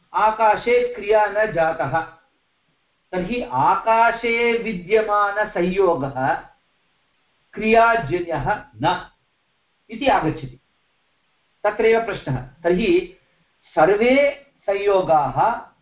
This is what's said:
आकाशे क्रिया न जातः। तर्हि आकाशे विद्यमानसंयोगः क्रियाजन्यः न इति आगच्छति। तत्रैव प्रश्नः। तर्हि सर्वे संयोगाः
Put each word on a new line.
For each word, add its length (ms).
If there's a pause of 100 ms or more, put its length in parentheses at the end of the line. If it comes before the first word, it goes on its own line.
(140)
आकाशे 800
क्रिया 320
न 260
जातः। 480 (1120)
तर्हि 300 (100)
आकाशे 1120
विद्यमानसंयोगः 1700 (1200)
क्रियाजन्यः 1080 (120)
न 340 (800)
इति 180
आगच्छति। 520 (1040)
तत्रैव 420
प्रश्नः। 320
तर्हि 800 (580)
सर्वे 680 (160)
संयोगाः 920 (300)